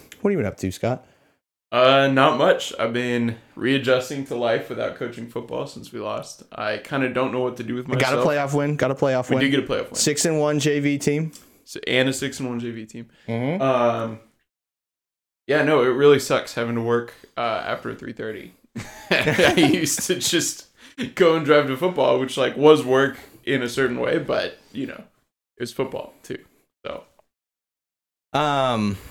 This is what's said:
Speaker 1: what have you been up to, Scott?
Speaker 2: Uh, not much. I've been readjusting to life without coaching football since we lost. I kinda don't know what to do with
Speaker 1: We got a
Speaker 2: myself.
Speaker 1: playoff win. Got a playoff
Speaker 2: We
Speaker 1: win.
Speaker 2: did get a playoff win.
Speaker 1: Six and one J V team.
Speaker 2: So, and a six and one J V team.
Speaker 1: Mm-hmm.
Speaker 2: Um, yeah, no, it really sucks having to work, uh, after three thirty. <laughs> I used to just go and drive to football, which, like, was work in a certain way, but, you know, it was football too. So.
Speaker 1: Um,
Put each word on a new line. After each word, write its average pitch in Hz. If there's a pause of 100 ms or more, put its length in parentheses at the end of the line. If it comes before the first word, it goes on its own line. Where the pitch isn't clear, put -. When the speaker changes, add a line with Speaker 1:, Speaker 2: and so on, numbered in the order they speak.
(200)
Speaker 1:
what 202
have -
you 190
been 127
up 95
to, 95
Scott? 113 (680)
Speaker 2:
Uh, 135
not 135
much. -
I've 117
been 120 (180)
readjusting 131
to -
life 117
without 113
coaching 117
football 120
since 123
we 117
lost. - (100)
I 107
kinda 135
don't 120
know 123
what 123
to 120
do 117
with 127
Speaker 1:
We 131
got 131
a 139
Speaker 2:
myself. 143
Speaker 1:
playoff -
win. 147
Got 135
a 135
playoff 131
Speaker 2:
We 131
Speaker 1:
win. 131
Speaker 2:
did 139
get 139
a 131
playoff 120
win. -
Speaker 1:
Six 147
and 160
one 151
J 147
V 143
team. 151 (320)
Speaker 2:
So, -
and 131
a -
six 135
and 127
one 120
J 120
V 113
team. 117 (220)
Speaker 1:
Mm-hmm. 127
Speaker 2:
Um, 117 (1300)
yeah, 143
no, 143
it -
really 139
sucks -
having 117
to 117
work, 117 (200)
uh, - (240)
after 113
three -
thirty. - (240)
<laughs> -
I 175
used 160
to 185
just - (480)
go 165
and 160
drive 147
to -
football, 135
which, 127
like, 127
was 147
work 135 (300)
in 135
a 120
certain 123
way, 123
but, 117 (120)
you 127
know, - (540)
it -
was 120
football - (100)
too. - (460)
So. - (1300)
Speaker 1:
Um, 131 (140)